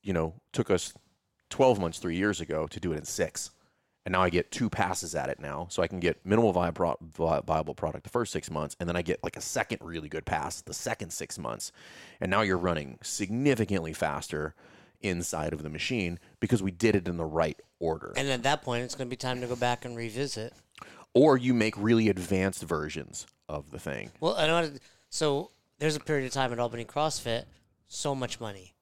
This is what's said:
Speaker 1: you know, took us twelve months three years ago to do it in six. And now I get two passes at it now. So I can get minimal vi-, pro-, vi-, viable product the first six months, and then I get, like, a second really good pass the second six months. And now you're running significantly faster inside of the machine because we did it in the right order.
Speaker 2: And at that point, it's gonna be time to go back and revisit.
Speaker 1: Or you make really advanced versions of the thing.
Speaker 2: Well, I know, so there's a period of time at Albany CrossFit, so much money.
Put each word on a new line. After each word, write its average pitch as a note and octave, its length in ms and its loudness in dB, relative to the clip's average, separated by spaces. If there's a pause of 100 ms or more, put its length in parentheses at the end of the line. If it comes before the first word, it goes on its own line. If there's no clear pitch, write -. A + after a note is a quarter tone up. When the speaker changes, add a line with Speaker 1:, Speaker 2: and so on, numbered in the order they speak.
Speaker 1:
you G2 120 -2
know, E2 200 2 (180)
took - 180 0
us - 240 2 (560)
twelve B2+ 280 6
months E2+ 200 -2
three E2+ 180 -4
years G2 240 0
ago D#2 260 -2
to - 140 -10
do E2+ 120 -2
it D#2 40 -2
in D2 80 -8
six. - 460 -4 (540)
And G2 60 -6
now F#2 120 4
I F2+ 80 4
get E2+ 200 2
two A#2 180 0
passes F2+ 460 -2
at C2+ 140 -2
it - 100 -4
now. C#2+ 320 -8
So - 100 -2
I E2+ 60 4
can F#2 140 -4
get E2+ 260 0
minimal G#2+ 260 6
vi-, F2 200 2
pro-, E2+ 280 0
vi-, D#2+ 460 0
viable D#2 300 0
product - 260 -4
the - 80 -16
first A#2+ 220 0
six D#2+ 180 -6
months, D2+ 300 -4
and E2+ 80 -2
then E2+ 80 0
I F2 60 0
get, F2 200 -2
like, - 140 -6
a - 40 -12
second - 400 -4
really E2 280 -10
good D2+ 160 -8
pass - 360 -4
the D2+ 140 -14
second G#2 380 -6
six - 260 -10
months. A#1 320 -8 (500)
And F2+ 80 -2
now G2 120 4
you're F#2 180 4
running D#2+ 440 -2
significantly G#2 920 0
faster D2+ 640 -4 (460)
inside E2+ 500 -2
of D2+ 100 0
the D#2 60 -6
machine F2 500 -2 (220)
because G#2+ 240 4
we F#2+ 80 0
did G2+ 240 4
it F2 100 2
in F2+ 100 -2
the E2 80 -2
right D#2 360 2 (180)
order. D#2+ 380 -2
Speaker 2:
And C#3 120 0
at B2+ 140 -2
that C#3 200 2
point, A#2+ 200 -2
it's B2 140 -8
gonna B2+ 120 -6
be B2+ 60 -6
time B2 260 -4
to B2+ 60 -6
go B2 80 -2
back A#2+ 300 0
and A#2+ 120 -10
revisit. A#2 560 -6 (640)
Speaker 1:
Or C#3 220 10
you B2 180 4
make A2 220 4
really A2 320 6
advanced F#2 560 2
versions D2+ 600 -4 (240)
of D2 220 -8
the - 80 -12
thing. B1 400 -8
Speaker 2:
Well, D#3+ 180 0
I D#3 120 2
know, E3 220 2 (400)
so D3+ 420 0 (260)
there's D3+ 160 0
a D3 60 -4
period C#3+ 260 -2
of B2 60 -6
time C3 200 0
at A#2 60 -4
Albany A#2 260 -2
CrossFit, D3 600 -2 (420)
so C#3+ 300 -4
much B2+ 240 -6
money. G2 420 -12